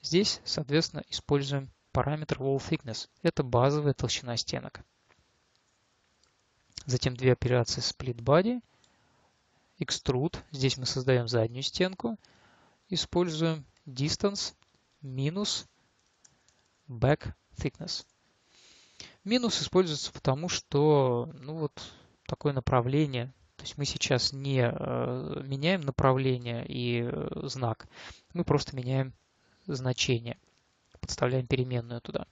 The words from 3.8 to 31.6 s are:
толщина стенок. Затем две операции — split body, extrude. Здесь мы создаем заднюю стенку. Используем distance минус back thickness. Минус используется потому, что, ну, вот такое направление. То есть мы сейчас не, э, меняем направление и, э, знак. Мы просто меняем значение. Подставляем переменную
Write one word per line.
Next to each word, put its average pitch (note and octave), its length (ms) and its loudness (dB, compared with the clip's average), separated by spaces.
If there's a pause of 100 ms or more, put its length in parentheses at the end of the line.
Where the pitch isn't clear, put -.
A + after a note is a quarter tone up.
толщина A#2+ 420 -4
стенок. - 460 -6 (2000)
Затем B2+ 300 0
две B2+ 160 4
операции — A#2+ 480 2
split B2 360 -6
body, F3 460 2 (1160)
extrude. C#3 580 -2 (140)
Здесь C3+ 280 0
мы B2+ 80 -6
создаем B2+ 420 2
заднюю A#2 340 0
стенку. F#3+ 560 -2 (680)
Используем D#3+ 760 0 (220)
distance D3+ 680 -2 (480)
минус C#3+ 640 -4 (1200)
back B2+ 460 2 (220)
thickness. - 500 -8 (1160)
Минус G#3+ 380 0
используется E3 520 0
потому, C#3+ 360 -2
что, C#3+ 840 4 (100)
ну, D3+ 180 -10
вот - 240 -6 (440)
такое - 260 -2
направление. C3 800 2 (240)
То - 80 -18
есть - 120 -10
мы C#3+ 80 -4
сейчас - 480 0
не, C3+ 300 2
э, B2 840 -2
меняем D3 380 0
направление B2+ 840 2
и, A#2+ 360 0
э, D3 460 -4
знак. B2 400 -4 (440)
Мы F3 120 0
просто C#3+ 300 2
меняем C3 380 -2 (540)
значение. B2+ 720 0 (600)
Подставляем B2+ 460 0
переменную B2 540 -2